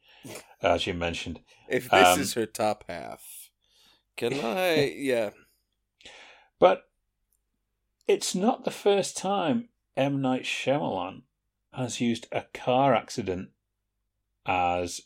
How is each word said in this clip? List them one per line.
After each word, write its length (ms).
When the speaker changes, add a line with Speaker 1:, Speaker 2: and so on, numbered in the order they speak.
Speaker 1:
as 260
you 60
mentioned. 460
Speaker 2:
If 200
this 180
Speaker 1:
Um, 140
Speaker 2:
is 140
her 100
top 420
half, 640
can 180
I? 600
Speaker 1:
<laughs> 40
Speaker 2:
Yeah. 340
Speaker 1:
But 240
it's 260
not 300
the 80
first 460
time 520
M. 240
Night 220
Shyamalan 800
has 240
used 300
a 100
car 420
accident 540
as 600